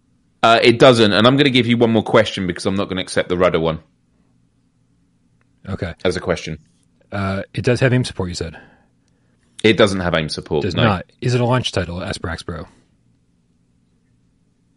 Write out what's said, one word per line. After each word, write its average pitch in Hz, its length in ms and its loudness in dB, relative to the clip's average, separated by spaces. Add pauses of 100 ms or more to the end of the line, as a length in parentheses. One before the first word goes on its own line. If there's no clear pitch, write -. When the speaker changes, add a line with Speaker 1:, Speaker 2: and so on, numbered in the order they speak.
(440)
Speaker 1:
Uh, 113 180 6
it 117 160 4
doesn't, 117 360 6
and 107 120 4
I'm 131 100 4
gonna 143 140 4
give 123 160 2
you 120 120 0
one 117 140 2
more 107 120 2
question 104 420 0
because 87 220 -6
I'm 95 80 -4
not 98 140 -4
gonna 92 120 -6
accept - 260 -4
the 90 100 0
Rudder 87 220 2
one. 80 200 -2 (1900)
Speaker 2:
Okay. 90 280 -8 (100)
Speaker 1:
As 90 100 0
a 90 60 -6
question. 82 380 -6 (520)
Speaker 2:
Uh, 98 300 -4 (140)
it 95 100 -6
does 123 140 0
have 131 120 2
aim 127 140 0
support, 92 240 -8
you 87 60 -10
said? 80 200 -10 (1080)
Speaker 1:
It 107 140 4
doesn't 98 220 2
have 87 160 -2
aim 80 140 -2
support, 80 320 -6
Speaker 2:
Does 80 140 -6
Speaker 1:
no. 85 80 0
Speaker 2:
not. 101 280 -2 (100)
Is 123 120 -2
it 123 80 0
a 123 40 -2
launch 120 260 -2
title? 87 320 -6
Asks - 160 -10
Braxbro. 82 480 -10 (2000)